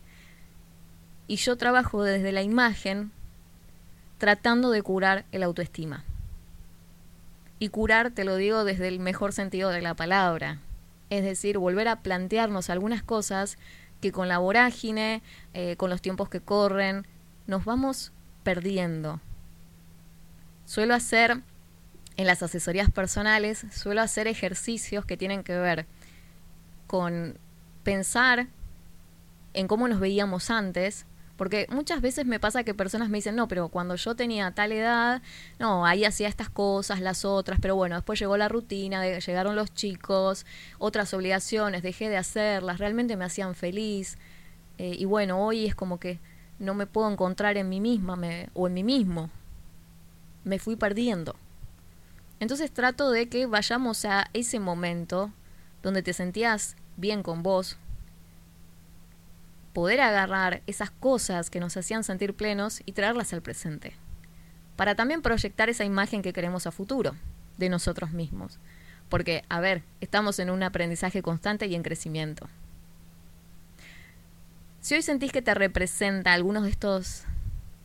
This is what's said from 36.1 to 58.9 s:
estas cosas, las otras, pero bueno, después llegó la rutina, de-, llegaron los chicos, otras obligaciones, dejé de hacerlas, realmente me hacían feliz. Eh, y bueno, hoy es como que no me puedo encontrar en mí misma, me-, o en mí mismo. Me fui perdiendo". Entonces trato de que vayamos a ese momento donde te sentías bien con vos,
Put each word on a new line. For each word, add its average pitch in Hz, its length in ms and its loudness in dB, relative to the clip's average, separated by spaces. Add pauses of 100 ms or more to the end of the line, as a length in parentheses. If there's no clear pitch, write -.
estas 208 200 -6
cosas, 196 520 0
las 185 240 -2
otras, 190 360 0
pero 190 160 2
bueno, 180 200 2
después 208 220 -4
llegó 202 180 2
la 208 120 4
rutina, 196 540 -2
de-, 185 180 0
llegaron 185 360 0
los 208 180 -2
chicos, 190 720 0 (320)
otras 208 360 0
obligaciones, 190 680 0
dejé 185 260 -4
de 208 80 0
hacerlas, 185 640 0
realmente 226 380 0
me 185 100 -4
hacían 185 280 -4
feliz. 196 640 -4 (640)
Eh, 180 200 -6
y 190 60 -2
bueno, 196 400 2
hoy 220 220 0
es 196 80 0
como 180 240 -4
que 180 220 -6 (380)
no 190 160 -2
me 202 120 -2
puedo 214 240 0
encontrar 196 480 0
en 190 100 -2
mí 185 120 -2
misma, 202 360 0
me-, 170 380 -4
o 180 120 2
en 180 80 -2
mí 185 100 0
mismo. 185 460 2 (1120)
Me 190 140 0
fui 220 180 -4
perdiendo". 202 600 0 (1040)
Entonces 269 300 -2
trato 254 400 2
de 240 180 2
que 247 180 0
vayamos 226 580 0
a 196 280 2
ese 233 280 -2
momento 175 720 -2 (500)
donde 190 200 0
te 180 100 -4
sentías 208 640 0 (200)
bien 202 260 0
con 165 200 -4
vos, 190 360 0 (1900)